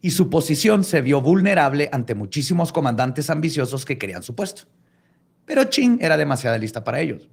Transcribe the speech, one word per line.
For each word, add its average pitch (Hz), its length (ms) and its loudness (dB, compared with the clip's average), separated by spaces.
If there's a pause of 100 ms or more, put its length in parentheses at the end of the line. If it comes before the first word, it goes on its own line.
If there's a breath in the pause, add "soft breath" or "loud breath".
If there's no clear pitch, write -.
Y 185 120 -2
su - 180 2
posición 190 520 2
se 165 200 0
vio 139 180 2
vulnerable 151 720 2
ante 120 220 -4
muchísimos 147 580 -2
comandantes 131 560 -2
ambiciosos 151 560 -2
que 127 140 -6
querían 92 240 -10
su 117 120 -12
puesto. 190 280 -8 (800)
Pero 277 200 2
Ching 247 360 2
era 160 160 4
demasiado 131 400 0
lista 110 280 -6
para 127 160 -4
ellos. 156 320 -6